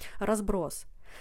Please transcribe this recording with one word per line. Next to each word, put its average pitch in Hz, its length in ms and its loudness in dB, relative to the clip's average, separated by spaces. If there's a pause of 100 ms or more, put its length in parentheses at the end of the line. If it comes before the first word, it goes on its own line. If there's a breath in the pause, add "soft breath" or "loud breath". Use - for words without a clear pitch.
(200 loud breath)
разброс? 202 680 2 (340 loud breath)